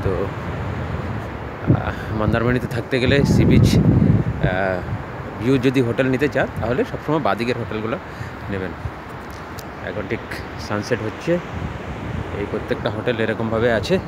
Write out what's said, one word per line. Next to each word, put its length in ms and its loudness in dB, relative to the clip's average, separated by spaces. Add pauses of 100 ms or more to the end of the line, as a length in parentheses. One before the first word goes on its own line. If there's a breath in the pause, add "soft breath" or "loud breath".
তো, 240 0 (1500)
আহ, 380 -2
মন্দারমণিতে 540 2
থাকতে 320 -2
গেলে 260 4
সি 200 6
বিচ, 320 8
আহ, 40 8 (1600)
ভিউ 140 4
যদি 240 4
হোটেল 260 2
নিতে 200 2
চান, 200 2 (140)
তাহলে 300 0
সবসময় 280 0
বাঁ 160 2
দিকের 220 0
হোটেলগুলো 400 -4 (520 loud breath)
নেবেন। 220 -4 (1120)
এখন 240 -6
ঠিক 100 -2 (480)
সানসেট 340 -2
হচ্ছে, 320 -2 (1040)
এই 140 -4
প্রত্যেকটা 380 -2
হোটেল 300 -2
এরকমভাবে 540 2
আছে। 340 2